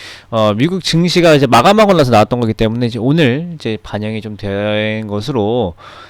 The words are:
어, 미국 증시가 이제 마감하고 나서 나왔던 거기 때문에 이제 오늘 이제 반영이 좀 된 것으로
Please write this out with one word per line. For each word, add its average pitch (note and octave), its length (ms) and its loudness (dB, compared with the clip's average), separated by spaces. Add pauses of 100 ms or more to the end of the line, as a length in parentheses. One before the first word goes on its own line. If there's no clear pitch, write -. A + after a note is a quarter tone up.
(300)
어, G#2+ 240 2
미국 E3 300 -2
증시가 E3+ 500 2
이제 C#3 140 4
마감하고 G3 460 4
나서 C#3 180 2
나왔던 A#2 300 4
거기 A2 120 0
때문에 A#2 340 -2
이제 A2+ 120 -6
오늘 D3 560 0
이제 A2+ 280 -6
반영이 G#2+ 360 -6
좀 G#2+ 160 -12
된 G#2+ 720 -4
것으로 G#2+ 680 -2 (340)